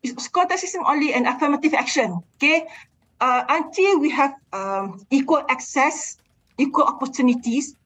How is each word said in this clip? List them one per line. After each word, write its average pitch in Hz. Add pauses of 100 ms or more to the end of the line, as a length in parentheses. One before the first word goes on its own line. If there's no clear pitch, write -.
it's, -
quota 359
system 381
only 294
an 247
affirmative 285
action, 233 (160)
okay? 311 (480)
Uh, 247
until 370
we 277
have, 277 (240)
um, 196
equal 277
access, - (400)
equal 285
opportunities 254 (120)